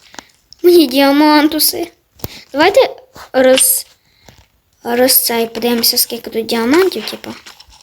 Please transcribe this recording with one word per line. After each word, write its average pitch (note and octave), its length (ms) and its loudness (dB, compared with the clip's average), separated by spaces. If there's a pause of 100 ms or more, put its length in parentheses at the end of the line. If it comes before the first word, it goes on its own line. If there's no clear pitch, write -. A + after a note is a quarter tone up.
(640)
Мої F4 240 6
діамантуси. D4+ 1040 0 (600)
Давайте F4+ 280 2 (540)
роз-, C4 540 2 (960)
роз-, B3 400 0
цей, A#3 240 -2
подивимося, A#3 500 -2
скільки - 320 -6
тут A3 160 -6
діамантів, A#3+ 680 -2
типу. A3 220 -14 (500)